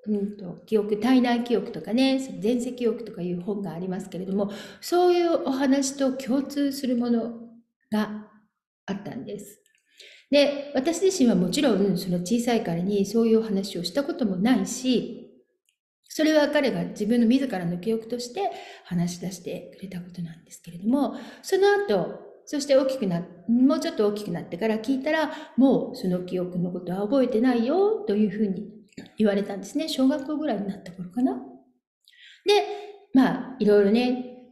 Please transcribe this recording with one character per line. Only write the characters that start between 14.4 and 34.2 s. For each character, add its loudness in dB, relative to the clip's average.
い -2
し、 -2
そ -2
れ 4
は 4
彼 2
が -2
自 -6
分 4
の 6
自 4
ら -4
の -4
記 -2
憶 -6
と -6
し -10
て -2
話 -2
し -14
出 -8
し -12
て -12
く -16
れ -14
た -10
こ -16
と -14
な -10
ん -20
で -20
す -20
け -20
れ -14
ど -4
も、 2
そ -2
の 6
後、 0
そ -6
し -4
て 4
大 6
き -2
く -2
な-、 -2
も 6
う -2
ち -2
ょ -4
っ -12
と 2
大 0
き -8
く -6
な -4
っ -10
て -10
か -2
ら 2
聞 -2
い -10
た 0
ら、 0
も 4
う -12
そ -4
の -2
記 -4
憶 -4
の -2
こ -8
と -6
は -4
覚 2
え 2
て 0
な 4
い 2
よ 2
と 0
い 4
う 0
ふ -2
う 2
に -4
言 4
わ 4
れ 0
た -6
ん -10
で -12
す -4
ね。 -2
小 2
学 0
校 -4
ぐ -4
ら 0
い -4
に -6
な -8
っ -18
た -16
頃 -12
か -2
な。 2
で、 4
ま 4
あ、 -14
い 0
ろ 8
い 6
ろ 6
ね 0